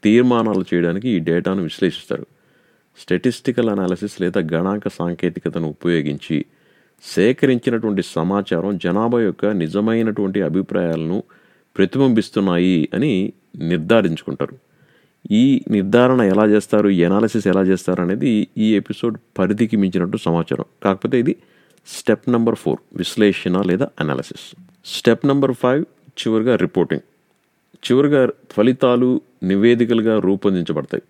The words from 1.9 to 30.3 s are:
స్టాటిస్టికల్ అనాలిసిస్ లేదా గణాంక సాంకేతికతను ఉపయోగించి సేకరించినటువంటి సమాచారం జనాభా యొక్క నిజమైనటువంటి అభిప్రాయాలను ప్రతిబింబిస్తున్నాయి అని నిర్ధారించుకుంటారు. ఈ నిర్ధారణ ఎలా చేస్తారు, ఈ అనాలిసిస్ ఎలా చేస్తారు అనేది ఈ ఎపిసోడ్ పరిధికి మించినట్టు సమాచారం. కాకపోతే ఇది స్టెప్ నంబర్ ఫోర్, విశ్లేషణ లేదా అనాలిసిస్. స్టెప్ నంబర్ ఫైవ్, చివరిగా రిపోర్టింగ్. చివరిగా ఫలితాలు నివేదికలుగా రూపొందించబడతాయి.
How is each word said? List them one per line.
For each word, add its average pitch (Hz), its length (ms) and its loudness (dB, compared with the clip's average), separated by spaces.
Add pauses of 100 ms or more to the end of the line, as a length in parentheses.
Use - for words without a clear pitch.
స్టాటిస్టికల్ 117 680 -2
అనాలిసిస్ 98 520 -4
లేదా 92 200 -2 (120)
గణాంక 95 340 -2
సాంకేతికతను 85 800 -4
ఉపయోగించి 76 760 -4 (580)
సేకరించినటువంటి 117 1000 0
సమాచారం 95 760 -2
జనాభా 110 440 0
యొక్క 101 240 -2
నిజమైనటువంటి 104 960 -2
అభిప్రాయాలను 85 840 -2 (540)
ప్రతిబింబిస్తున్నాయి 95 1160 0
అని 107 400 -2 (240)
నిర్ధారించుకుంటారు. 82 1080 -2 (640)
ఈ 123 380 4
నిర్ధారణ 120 520 4
ఎలా 101 240 4
చేస్తారు, 104 440 2
ఈ 90 140 4
అనాలిసిస్ 104 440 2
ఎలా 95 140 2
చేస్తారు 92 400 0
అనేది 107 460 0 (100)
ఈ 110 180 2
ఎపిసోడ్ 110 420 -4 (220)
పరిధికి 104 380 0
మించినట్టు 95 400 0
సమాచారం. 85 460 -2 (200)
కాకపోతే 104 360 0
ఇది 131 160 0 (520)
స్టెప్ - 440 -2
నంబర్ 117 240 0
ఫోర్, 67 240 -4 (140)
విశ్లేషణ 92 680 0
లేదా 95 280 -2 (100)
అనాలిసిస్. - 560 -6 (300)
స్టెప్ - 400 0
నంబర్ 139 280 2
ఫైవ్, 131 320 0 (220)
చివరిగా 110 480 -2
రిపోర్టింగ్. 85 460 -2 (760)
చివరిగా 135 540 2 (220)
ఫలితాలు 123 720 2 (220)
నివేదికలుగా 110 760 2
రూపొందించబడతాయి. 92 920 -2